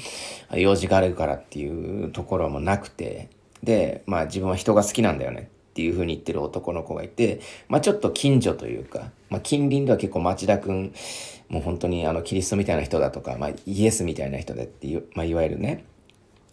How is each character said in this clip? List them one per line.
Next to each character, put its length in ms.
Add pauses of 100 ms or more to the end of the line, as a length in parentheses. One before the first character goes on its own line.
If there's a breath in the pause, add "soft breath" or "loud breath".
(560 loud breath)
用 200
事 120
が 100
あ 40
る 120
か 140
ら 80
っ 80
て 160
い 440
う 80
と 120
こ 160
ろ 100
も 100
な 200
く 100
て、 400 (320)
で、 440
ま 140
あ、 60
自 140
分 80
は 80
人 180
が 120
好 80
き 80
な 100
ん 80
だ 60
よ 60
ね 180 (220)
っ 20
て 80
い 80
う 20
風 140
に 80
言 80
っ 20
て 80
る 100
男 300
の 100
子 140
が 80
い 60
て、 320 (260 loud breath)
ま 120
あ、 20
ち 80
ょ 40
っ 60
と 120
近 300
所 120
と 140
い 100
う 80
か、 260 (180)
ま 100
あ、 20
近 280
隣 160
で 60
は 60
結 160
構 80
町 260
田 120
く 120
ん、 220 (560 loud breath)
も 100
う 20
本 180
当 100
に 180
あ 60
の 80
キ 140
リ 60
ス 100
ト 40
み 80
た 100
い 40
な 60
人 160
だ 120
と 80
か、 180
ま 100
あ、 20 (160)
イ 200
エ 60
ス 140
み 100
た 100
い 60
な 60
人 160
だ 100
っ 20
て 220
い 80
う、 180
ま 100
あ、 20
い 80
わ 100
ゆ 60
る 100
ね、 240 (680)